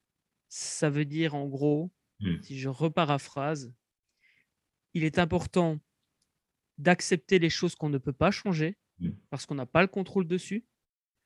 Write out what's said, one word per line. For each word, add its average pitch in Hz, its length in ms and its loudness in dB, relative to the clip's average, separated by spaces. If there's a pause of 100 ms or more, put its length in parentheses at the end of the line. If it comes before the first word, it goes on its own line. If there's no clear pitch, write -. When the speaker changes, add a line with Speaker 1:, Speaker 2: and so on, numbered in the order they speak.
(480)
Speaker 1:
Ça - 420 -4
veut 147 140 0
dire, 151 300 -2
en 143 140 -6
gros, 147 420 0 (300)
Speaker 2:
Hmm. 90 220 -2
Speaker 1:
si 139 180 -14
je 135 80 -4
reparaphrase, 143 1040 -2 (1200)
il 165 80 0
est 156 160 0
important 170 640 2 (1000)
d'accepter 180 600 4
les 165 100 4
choses 175 240 -2
qu'on 156 140 -4
ne 143 100 0
peut 139 140 -4
pas 160 180 4
changer 175 480 -2 (220)
Speaker 2:
Hmm. 175 100 -2 (200)
Speaker 1:
parce - 160 -10
qu'on 147 100 -6
n'a 131 100 -6
pas 165 160 4
le 190 60 4
contrôle 190 400 -2
dessus. 185 360 -4 (600)